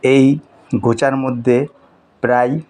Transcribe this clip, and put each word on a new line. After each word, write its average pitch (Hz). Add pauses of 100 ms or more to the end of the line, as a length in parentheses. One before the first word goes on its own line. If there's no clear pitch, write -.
(140)
এই 135 (600)
গোচার 131
মধ্যে 123 (640)
প্রায় 123 (160)